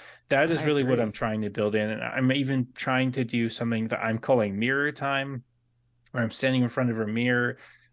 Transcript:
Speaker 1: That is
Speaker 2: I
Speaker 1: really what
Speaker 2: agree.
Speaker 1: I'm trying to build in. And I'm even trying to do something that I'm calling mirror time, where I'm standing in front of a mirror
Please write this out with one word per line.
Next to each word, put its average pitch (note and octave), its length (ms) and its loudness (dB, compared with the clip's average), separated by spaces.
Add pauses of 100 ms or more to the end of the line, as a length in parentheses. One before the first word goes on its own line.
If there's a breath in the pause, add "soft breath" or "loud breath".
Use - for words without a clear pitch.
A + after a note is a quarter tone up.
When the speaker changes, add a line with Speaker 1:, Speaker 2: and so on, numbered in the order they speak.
(300 loud breath)
Speaker 1:
That C#3+ 220 4
is D3+ 100 0
Speaker 2:
I D#3 40 -2
Speaker 1:
really D3 180 2
what B2+ 100 2
Speaker 2:
agree. A#2+ 100 2
Speaker 1:
I'm G#2+ 80 -2
trying A2 300 -2
to G#2 80 -2
build G#2 260 0
in. G#2+ 140 0
And A2 140 -6
I'm B2+ 280 0
even C3 420 0
trying C3 400 0
to C3 120 -2
do A#2 240 0
something A2+ 400 -2
that A2 140 -2
I'm A2 140 0
calling G#2+ 400 2
mirror C#3 360 0
time, C#3 500 -4 (680)
where A#2+ 120 0
I'm A2 80 -2
standing B2+ 320 2
in A#2 60 2
front B2+ 200 0
of A2+ 100 -2
a G#2+ 80 -2
mirror A#2+ 500 0 (360 soft breath)